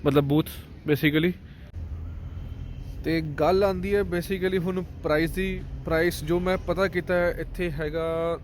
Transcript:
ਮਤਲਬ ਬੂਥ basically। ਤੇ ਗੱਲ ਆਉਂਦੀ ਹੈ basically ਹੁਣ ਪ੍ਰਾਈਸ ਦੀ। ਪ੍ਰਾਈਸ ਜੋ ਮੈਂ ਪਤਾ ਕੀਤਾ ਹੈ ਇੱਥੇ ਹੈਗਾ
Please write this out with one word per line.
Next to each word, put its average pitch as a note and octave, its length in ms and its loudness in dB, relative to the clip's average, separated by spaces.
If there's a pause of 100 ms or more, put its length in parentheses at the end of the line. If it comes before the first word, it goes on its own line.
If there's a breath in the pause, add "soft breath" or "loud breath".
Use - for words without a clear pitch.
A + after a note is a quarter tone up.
ਮਤਲਬ D3 180 6
ਬੂਥ D3 260 2 (400)
basically। D#3 420 4 (1700 loud breath)
ਤੇ D#3+ 160 2 (200)
ਗੱਲ F#3 240 6
ਆਉਂਦੀ G3 320 2
ਹੈ G3+ 60 4 (120)
basically F#3 480 0
ਹੁਣ F#3 220 -2 (200)
ਪ੍ਰਾਈਸ D#3 280 4
ਦੀ। F#3 300 -2 (240)
ਪ੍ਰਾਈਸ E3 380 2
ਜੋ E3+ 160 2
ਮੈਂ F#3 180 2 (100)
ਪਤਾ F3 200 2
ਕੀਤਾ F3+ 280 0
ਹੈ F3 240 2
ਇੱਥੇ F3 320 -4
ਹੈਗਾ E3 720 -2